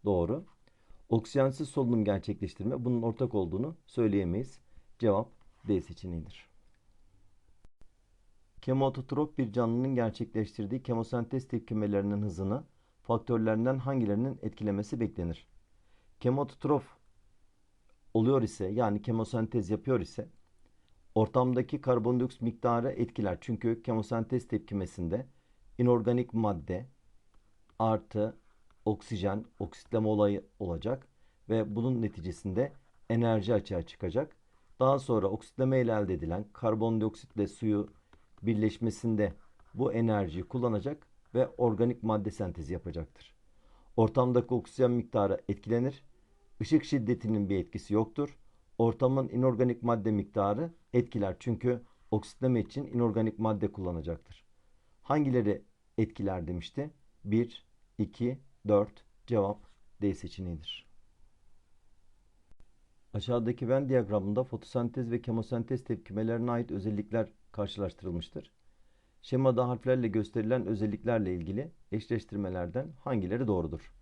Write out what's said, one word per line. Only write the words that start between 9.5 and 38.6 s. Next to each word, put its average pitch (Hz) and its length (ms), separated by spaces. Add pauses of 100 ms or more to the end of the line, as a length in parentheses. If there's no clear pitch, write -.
canlının 120 440
gerçekleştirdiği 113 880
kemosentez 120 640
tepkimelerinin 104 760
hızını 98 420 (380)
faktörlerinden 117 760
hangilerinin 127 640
etkilemesi 104 580
beklenir? 87 480 (720)
Kemototrof 139 800 (1160)
oluyor 123 280
ise, 104 240
yani 104 360
kemosentez 110 680
yapıyor 117 300
ise - 300 (840)
ortamdaki 127 680
karbondioksit 123 600
miktarı 117 480
etkiler. 104 520
Çünkü 117 420
kemosentez 113 640
tepkimesinde 98 800 (500)
inorganik 120 560
madde 98 520 (960)
artı 110 580 (480)
oksijen, 101 600 (140)
oksitleme 110 480
olayı 104 380 (140)
olacak 101 480 (420)
ve 107 260
bunun 120 260
neticesinde 95 720 (360)
enerji 117 440
açığa 95 280
çıkacak. - 540 (440)
Daha 135 200
sonra 110 280
oksitleme 131 540
ile 117 100
elde 104 220
edilen 85 400
karbondioksit 110 840
ile 101 120
suyu 104 420 (520)
birleşmesinde 107 920 (400)